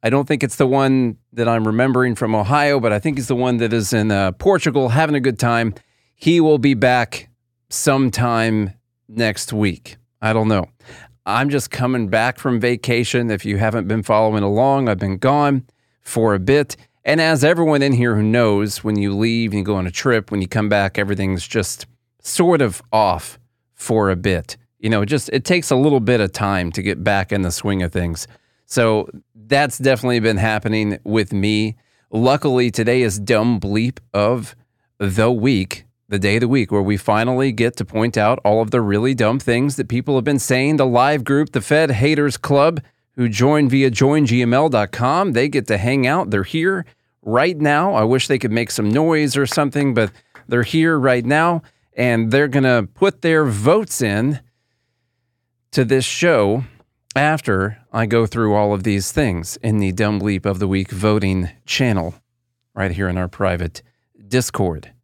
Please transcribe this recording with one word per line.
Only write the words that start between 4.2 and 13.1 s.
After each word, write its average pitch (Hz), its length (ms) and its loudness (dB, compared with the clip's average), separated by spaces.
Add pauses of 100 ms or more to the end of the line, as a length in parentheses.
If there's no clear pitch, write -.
Portugal, 143 560 0
having 151 260 2
a 139 40 0
good 123 200 -2
time. 117 340 0 (400)
He 170 260 2
will 156 200 4
be 135 160 2
back 123 520 0 (420)
sometime 113 1040 0 (340)
next 110 440 -4
week. 104 460 -4 (240)
I 110 100 -2
don't 110 160 0
know. 104 200 0 (580)
I'm 120 240 0
just 139 220 -4
coming 123 360 -2
back 113 300 0
from 123 220 -2
vacation. 120 720 0